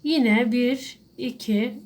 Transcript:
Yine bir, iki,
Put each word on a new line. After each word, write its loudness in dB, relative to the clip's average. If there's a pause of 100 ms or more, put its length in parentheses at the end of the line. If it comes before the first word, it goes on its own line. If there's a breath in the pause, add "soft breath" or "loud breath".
Yine 2
bir, -2 (180)
iki, -2